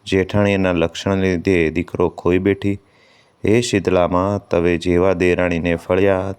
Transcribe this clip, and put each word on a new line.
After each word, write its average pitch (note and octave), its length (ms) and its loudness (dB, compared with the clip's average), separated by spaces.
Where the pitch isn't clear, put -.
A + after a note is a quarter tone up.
જેઠાણી G2+ 460 0
એના F#2+ 200 0
લક્ષણ F2 460 -2
લીધે F2+ 520 0
દીકરો E2+ 400 -2
ખોઈ F2 280 0
બેઠી. G2 420 -2
હે A2 160 4
શીતળામાં, F2+ 840 0
તમે F2 300 0
જેવા F2+ 360 0
દેરાણીને F2 600 0
ફળ્યા, F#2+ 640 -2